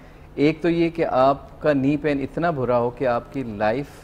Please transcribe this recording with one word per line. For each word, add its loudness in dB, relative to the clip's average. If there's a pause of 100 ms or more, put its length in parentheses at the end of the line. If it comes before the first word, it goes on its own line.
(380)
एक 2
तो 2
ये 2
कि -4
आपका 2
knee 2
pain -2
इतना -2
बुरा 0
हो 0
कि -6
आपकी -4
life 0 (160)